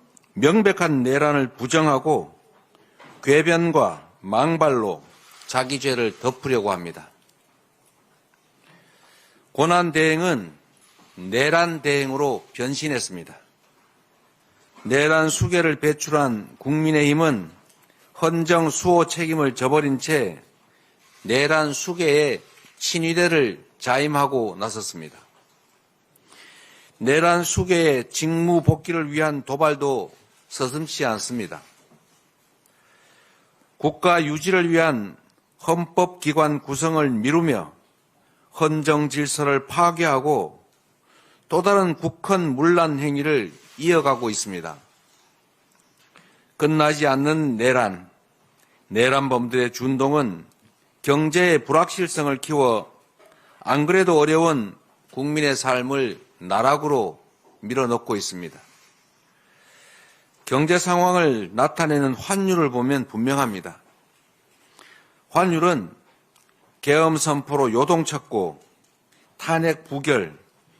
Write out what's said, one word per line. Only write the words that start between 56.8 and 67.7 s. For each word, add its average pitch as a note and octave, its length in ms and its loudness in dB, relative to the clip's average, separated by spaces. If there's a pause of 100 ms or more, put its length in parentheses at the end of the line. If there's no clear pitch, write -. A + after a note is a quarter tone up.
밀어넣고 A#2+ 560 -2
있습니다. F2 440 -10 (1900)
경제 D#3 320 2
상황을 F3 760 0
나타내는 C#3+ 600 0
환율을 F#3 560 0
보면 B2 380 -2
분명합니다. A2 720 -4 (1500)
환율은 E3 600 2 (920)
계엄 D#3 360 2
선포로 C#3+ 560 0